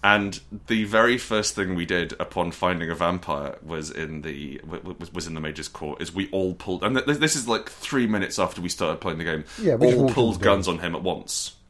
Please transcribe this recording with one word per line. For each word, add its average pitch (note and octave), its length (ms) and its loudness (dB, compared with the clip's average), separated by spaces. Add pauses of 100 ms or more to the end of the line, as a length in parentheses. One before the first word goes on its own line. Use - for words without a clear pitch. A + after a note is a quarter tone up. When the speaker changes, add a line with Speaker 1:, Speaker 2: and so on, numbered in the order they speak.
Speaker 1:
And G2+ 360 4 (280)
the A2 180 2
very A2+ 320 6
first A2 380 -2
thing F#2+ 200 -2
we E2+ 100 -2
did E2+ 340 0
upon F2 320 -2
finding E2+ 380 0
a E2 60 -2
vampire E2 680 -2
was D#2 300 -8
in D#2 300 -8
the, C#2+ 380 -10
w-, E2 220 -10
w-, - 320 -12
was E2 140 -6
in E2 60 -8
the D#2+ 80 -6
Mage's D#2 260 -8
Court, - 340 -8
is E2 120 -8
we G2 180 -2
all F#2 220 0
pulled, F#2 300 -4
and A2+ 120 2 (100)
th-, C#3+ 140 2
this D3+ 160 2
is, B2 120 -4
like, A2 220 0
three - 380 0
minutes G#2 320 0
after F2+ 220 0
we F2 80 -4
started D#2+ 320 0
playing E2+ 160 -4
the D#2+ 80 -4
game, D#2 180 -2 (180)
Speaker 2:
Yeah, E3 140 4
we B2+ 120 6
just B2 100 8
Speaker 1:
all C#3 60 6
Speaker 2:
walked B2 120 2
Speaker 1:
pulled A2+ 200 4
Speaker 2:
in F2 40 -6
the F#2 60 0
door. G2+ 100 8
Speaker 1:
guns G2 120 0
on E2+ 120 0
him E2+ 160 -4
at E2+ 80 -6
once - 520 -4 (140)